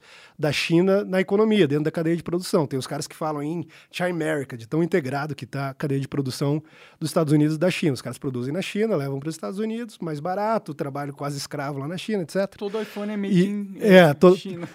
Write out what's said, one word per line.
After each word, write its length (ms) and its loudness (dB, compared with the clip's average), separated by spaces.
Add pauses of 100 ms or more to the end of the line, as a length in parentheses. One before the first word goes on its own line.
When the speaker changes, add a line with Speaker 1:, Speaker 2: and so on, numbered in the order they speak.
(380)
Speaker 1:
da 140 0
China 520 4
na 140 -2
economia, 480 4
dentro 180 0
da 60 -2
cadeia 260 0
de 60 -6
produção." 440 0
Tem 120 -4
os 80 -6
caras 200 -8
que 100 -18
falam 260 -4
em 240 -6 (240)
Chimerica, 640 -4
de 120 -14
tão 140 0
integrado 520 -2
que 120 -12
tá 240 -6
a 40 -12
cadeia 260 -2
de 80 -6
produção 540 -2 (360)
dos 100 -4
Estados 240 0
Unidos 220 4
e 40 -4
da 120 2
China. 220 0
Os 100 -6
caras 160 -10
produzem 340 -6
na 80 -4
China, 360 -2
levam 240 -4
pros 140 -8
Estados 240 -10
Unidos, 400 -6
mais 200 -6
barato, 560 -4
trabalho 400 -6
quase 240 -6
escravo 400 -6
lá 100 -6
na 80 -8
China, 280 -4
et 60 -10
cetera. 280 -4
Speaker 2:
Todo 240 -6
iPhone 300 -8
é 40 -4
made 160 -2
Speaker 1:
E, 140 6
Speaker 2:
in, 320 -6
Speaker 1:
é, 200 8
Speaker 2:
é, 140 10
Speaker 1:
to-, 240 8
Speaker 2:
China. 380 -8